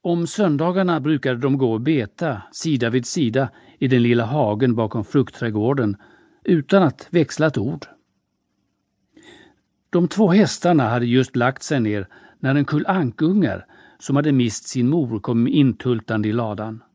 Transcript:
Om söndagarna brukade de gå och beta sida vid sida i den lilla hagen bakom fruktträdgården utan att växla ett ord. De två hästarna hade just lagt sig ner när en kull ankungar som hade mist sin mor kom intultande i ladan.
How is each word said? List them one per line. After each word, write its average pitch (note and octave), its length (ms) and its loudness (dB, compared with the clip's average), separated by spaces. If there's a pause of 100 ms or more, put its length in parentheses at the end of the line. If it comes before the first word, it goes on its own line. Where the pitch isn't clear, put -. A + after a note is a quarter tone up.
Om E3+ 240 -2
söndagarna F3 720 0
brukade C3+ 360 0
de C3+ 220 0
gå B2 140 2
och A2 80 -2
beta C3 600 -2 (100)
sida B2 380 -2
vid B2 160 0
sida B2+ 440 0 (280)
i C3+ 100 -2
den B2 140 4
lilla A#2+ 220 2
hagen A#2 500 0
bakom A2 300 -2
fruktträdgården A#2 920 -2 (480)
utan F3+ 380 2
att - 280 -2
växla D#3 360 0
ett C#3 120 -2
ord. C3+ 280 -6 (2000)
De F3 180 2
två G3+ 240 2
hästarna E3+ 560 4
hade A#2+ 180 0
just A#2+ 300 2
lagt B2 260 0
sig C#3 180 -2
ner G#2 260 -2 (320)
när C3+ 160 -2
en C#3+ 100 2
kull D3 220 -2
ankungar D#3 800 0 (320)
som C#3 180 -2
hade D3 160 2
mist A#2+ 360 0
sin B2 200 0
mor B2 320 -2
kom A#2 280 0
intultande A2+ 800 0
i G#2 40 -2
ladan. A2 500 -6 (120)